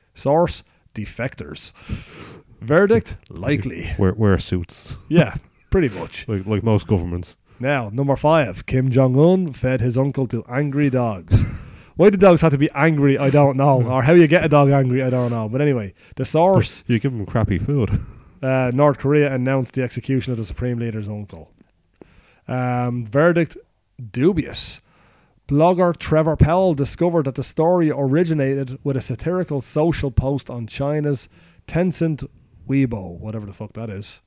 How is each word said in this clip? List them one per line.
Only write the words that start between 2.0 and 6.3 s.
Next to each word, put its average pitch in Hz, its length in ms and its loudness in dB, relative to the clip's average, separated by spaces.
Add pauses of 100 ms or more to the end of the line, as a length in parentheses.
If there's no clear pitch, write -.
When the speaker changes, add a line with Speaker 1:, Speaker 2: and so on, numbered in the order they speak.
Speaker 1:
Verdict, 190 560 0 (120)
likely. 120 680 -6
Speaker 2:
Wear, 95 160 2
wear 107 260 2
suits. - 580 -8 (100)
Speaker 1:
Yeah, 156 280 2 (340)
pretty 175 200 0
much. 85 380 -14
Speaker 2:
Like, 95 180 -4